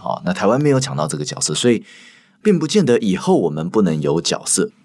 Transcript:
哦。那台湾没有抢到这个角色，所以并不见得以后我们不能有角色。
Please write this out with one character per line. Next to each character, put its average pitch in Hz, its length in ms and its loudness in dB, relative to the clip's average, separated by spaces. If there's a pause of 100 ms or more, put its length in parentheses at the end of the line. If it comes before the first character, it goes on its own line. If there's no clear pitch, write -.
哦。 - 220 -6
那 90 80 -2
台 98 140 -2
湾 120 120 2
没 147 120 2
有 131 80 2
抢 131 180 -4
到 76 100 -2
这 78 80 -6
个 73 80 -6
角 - 160 -10
色， - 140 -2
所 120 180 2
以 110 120 0 (580)
并 208 160 4
不 156 80 -2
见 190 180 2
得 120 140 4
以 101 180 0
后 165 260 2
我 85 100 0
们 80 180 -4
不 107 140 2
能 78 180 0
有 71 180 0
角 - 240 -4
色。 - 280 -2 (140)